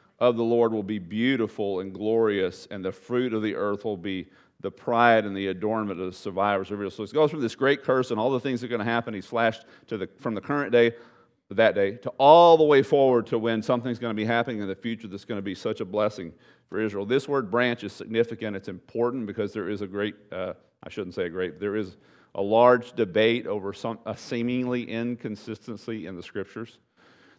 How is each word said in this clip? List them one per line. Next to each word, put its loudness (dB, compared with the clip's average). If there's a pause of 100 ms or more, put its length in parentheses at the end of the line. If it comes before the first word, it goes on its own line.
(200)
of 4
the 0
Lord 2
will -2
be -4
beautiful -2
and -8
glorious, 0
and -10
the -4
fruit -2
of -2
the -2
earth -4
will -4
be -8 (340)
the -6
pride 4
and -6
the -4
adornment -4
of -4
the -10
survivors -2
of -8
Israel. -6
So -12
it -12
goes 4
from -6
this -4
great 0
curse 0
and -2
all 0
the 0
things -4
that -10
are -4
gonna -2
happen, -2
he's -10
flashed 0 (220)
to -6
the, -6
from -6
the -6
current -4
day, 6 (580)
that 4
day, 2
to -10
all 10
the 6
way 6
forward 4
to -2
when 0
something's -2
gonna -4
be -2
happening 0
in -6
the -6
future -8
that's -12
gonna -8
be -6
such -6
a -4
blessing -4 (340)
for -4
Israel. -4
This -2
word -2
branch 0
is -10
significant. -4
It's -12
important -4
because -6
there -6
is -6
a -8
great, -6 (180)
uh, -8 (300)
I -14
shouldn't -10
say -2
a -6
great, -6
there -4
is -6 (400)
a -4
large 6
debate 2
over -6
some, -8
a -8
seemingly -4
inconsistency -10
in -12
the -14
scriptures. -12 (600)